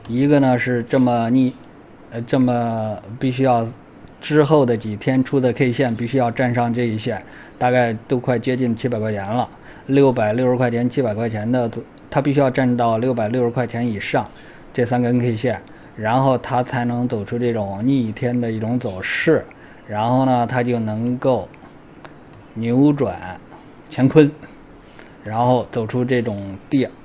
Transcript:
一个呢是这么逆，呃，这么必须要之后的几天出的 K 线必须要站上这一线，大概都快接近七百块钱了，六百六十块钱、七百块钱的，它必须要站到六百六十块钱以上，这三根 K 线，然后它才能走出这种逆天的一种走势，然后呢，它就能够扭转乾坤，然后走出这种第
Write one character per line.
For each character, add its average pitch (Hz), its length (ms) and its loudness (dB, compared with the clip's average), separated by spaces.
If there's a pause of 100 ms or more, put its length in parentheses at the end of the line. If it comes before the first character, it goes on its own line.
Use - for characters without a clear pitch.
一 123 200 0
个 147 140 4
呢 127 180 4
是 120 240 -2
这 131 180 0
么 120 300 2
逆， 127 240 2 (560)
呃， 117 120 -8
这 131 160 0
么 117 600 0 (200)
必 135 120 0
须 131 140 0
要 117 220 2 (540)
之 151 240 4
后 143 220 4
的 117 100 0
几 107 180 -6
天 131 300 0
出 139 160 0
的 123 140 2
K 127 180 0
线 120 240 0
必 120 100 -6
须 127 120 -2
要 120 120 2
站 120 240 0
上 120 180 0
这 120 140 0
一 107 120 -2
线， 110 240 -6 (340)
大 123 140 2
概 120 260 2 (100)
都 131 120 0
快 123 200 0
接 127 160 -2
近 123 220 0
七 123 120 -4
百 117 100 -2
块 107 120 -2
钱 98 160 -6
了， 117 220 -2 (380)
六 135 260 4
百 110 220 0
六 127 160 2
十 127 60 2
块 120 140 0
钱、 120 180 -2
七 139 120 -2
百 113 140 -2
块 113 160 -2
钱 107 200 -4
的， 123 200 0 (400)
它 143 100 0
必 143 120 0
须 143 80 2
要 131 100 4
站 123 260 0
到 117 220 2
六 127 140 0
百 110 160 -2
六 123 160 0
十 117 60 0
块 120 160 -2
钱 120 200 -4
以 104 140 -4
上， 123 260 -2 (460)
这 120 140 0
三 123 160 0
根 123 180 2
K 117 160 0
线， 110 240 -2 (360)
然 113 240 0
后 131 180 2
它 123 240 -2
才 123 220 -4
能 120 220 -2
走 110 180 -4
出 120 140 -6
这 120 140 0
种 101 320 -4
逆 127 260 0
天 123 300 -2
的 117 100 -2
一 110 100 -4
种 117 180 -2
走 95 240 -6
势， - 420 0 (440)
然 110 200 -2
后 131 160 2
呢， 123 220 2
它 123 160 -2
就 120 160 0
能 113 400 -4
够 123 300 0 (1040)
扭 123 380 2
转 113 260 -2 (720)
乾 131 180 2
坤， 151 220 8 (960)
然 107 140 -6
后 123 340 2
走 113 120 -4
出 123 200 -2
这 127 180 0
种 101 340 -6 (140)
第 131 180 0 (160)